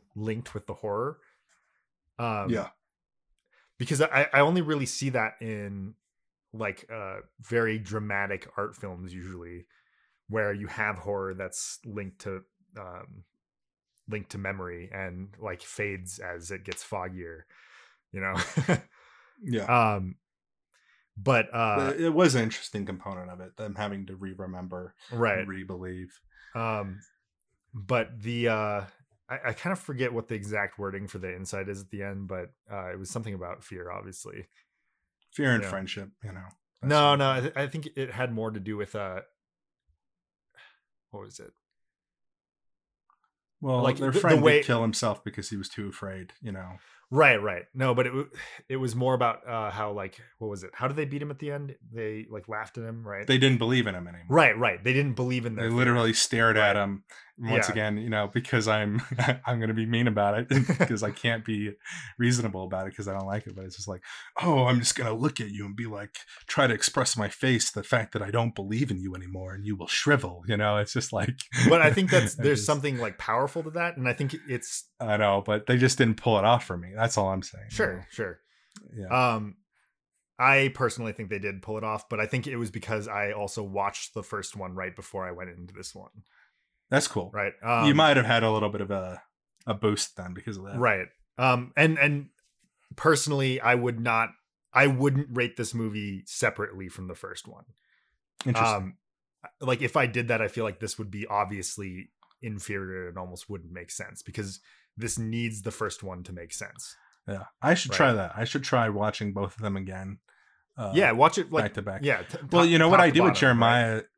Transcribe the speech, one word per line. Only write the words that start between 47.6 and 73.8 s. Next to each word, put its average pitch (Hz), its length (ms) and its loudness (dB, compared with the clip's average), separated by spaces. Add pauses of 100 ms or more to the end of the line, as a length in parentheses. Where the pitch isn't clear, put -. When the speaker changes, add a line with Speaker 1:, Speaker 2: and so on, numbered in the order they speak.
Speaker 1:
No, 131 180 2
but 123 140 2
it - 20 -2
w-, 135 200 -6 (380)
it 131 100 -6
was 127 180 -2
more 127 180 2
about, 120 340 0
uh, 113 220 -4
how, 104 220 -4
like, 98 280 -10 (200)
what 113 100 -6
was 98 140 -10
it? 92 100 -16
How 123 140 -4
did 143 100 -4
they 151 80 -2
beat 139 160 -6
him 147 100 -8
at 139 80 -12
the 147 120 -8
end? 143 240 -8 (160)
They, 110 380 -8
like, 107 200 -12
laughed 107 300 -8
at 113 40 -8
him, 113 240 -10
right? 101 180 -8
Speaker 2:
They 131 120 4
didn't 131 220 6
believe 117 280 4
in 98 80 -4
him 87 120 -10
anymore. 85 220 -16
Speaker 1:
Right, 135 280 6
right. 98 260 0
They 123 100 2
didn't 135 220 2
believe 127 300 -2
in 113 100 -6
their 113 100 -2
Speaker 2:
They 113 40 0
Speaker 1:
fear. 117 80 2
Speaker 2:
literally 120 360 4
stared 113 440 4
at 104 180 6
Speaker 1:
Right. 101 80 2
Speaker 2:
him 98 200 -4 (340)
once 113 300 2
Speaker 1:
Yeah. - 40 0
Speaker 2:
again, 107 260 0
you 113 120 -6
know, 104 240 0
because 120 340 0
I'm, 107 340 2 (220)
<laughs> 131 220 0
I'm 123 140 0
gonna 113 140 0
be 110 140 0
mean 117 200 2
about 104 320 2
it 123 100 -6 (160)
<laughs> - 220 2
'cause 110 160 -2
I 107 80 -2
Speaker 1:
<laughs> - 120 -12
Speaker 2:
can't 117 220 0
be 104 280 -2 (460)
reasonable 117 440 2
about 92 240 -4
it 95 80 -12
'cause 101 120 -6
I 98 60 -4
don't 98 140 -6
like 104 200 -4
it, 98 80 -16
but 95 100 -12
it's 92 100 -14
just 98 120 -12
like, 92 160 -10 (380)
"Oh, 147 240 4
I'm 123 140 6
just 120 160 0
gonna 117 180 -2
look 123 280 -2
at 107 80 -8
you 101 160 -8
and 101 100 -8
be 117 120 -8
like, 104 280 -12 (320)
try 139 200 4
to 120 60 4
express - 440 0
my 104 120 0
face 127 420 2
the 104 120 -6
fact 113 300 0
that 110 80 -2
I 98 100 -6
don't 117 240 0
believe 110 360 -2
in 92 80 -2
you 92 160 -6
anymore 92 380 -10
and 98 120 -10
you 104 100 -2
will 92 120 -10
shrivel," 90 600 2
you 110 100 0
know? 104 200 4
It's 104 160 -2
just - 180 -2
like 98 180 -2 (220)
<laughs> 123 180 6
Speaker 1:
But 165 120 8
I 151 100 8
think 190 200 2
that's, 117 280 4
Speaker 2:
I 117 40 -4
Speaker 1:
there's 139 160 4
Speaker 2:
just 104 80 -2
Speaker 1:
something, 143 320 0
like, 110 180 -4
powerful 135 460 -2
to 156 80 -8
that, 170 260 -4